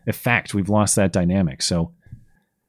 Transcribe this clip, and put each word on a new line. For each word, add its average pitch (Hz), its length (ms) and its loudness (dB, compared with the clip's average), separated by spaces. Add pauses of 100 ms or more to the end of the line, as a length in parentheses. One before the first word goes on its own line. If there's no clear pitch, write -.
effect. 117 480 -2
We've 98 140 -2
lost 104 260 2
that 98 180 2
dynamic. 90 480 0
So, 85 300 -2 (760)